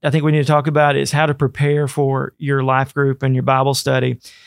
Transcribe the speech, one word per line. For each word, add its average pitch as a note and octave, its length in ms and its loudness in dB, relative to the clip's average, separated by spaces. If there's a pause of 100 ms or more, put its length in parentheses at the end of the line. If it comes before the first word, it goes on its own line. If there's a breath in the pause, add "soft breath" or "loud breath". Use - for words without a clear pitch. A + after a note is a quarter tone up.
I D3+ 60 0
think D3 160 0
we D3+ 80 2
need D3+ 60 2
to C#3 60 0
talk D3 220 2
about D3 300 2
is C#3 160 -2
how D3+ 140 2
to D3 60 -2
prepare D3 540 -2
for C3+ 500 -2
your C#3 240 -2
life C3 320 0
group C3+ 300 -2
and C3 100 0
your B2+ 100 0
Bible C3+ 300 2
study. B2+ 460 -2 (280 loud breath)